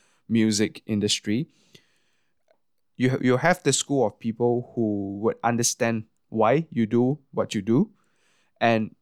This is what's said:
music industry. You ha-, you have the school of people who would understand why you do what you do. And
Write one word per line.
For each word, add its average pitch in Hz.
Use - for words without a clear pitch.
music 110
industry. 107
You 127
ha-, 131
you 127
have 165
the 143
school 131
of -
people 120
who 101
would 113
understand 117
why 117
you 113
do 123
what -
you 107
do. 117
And 113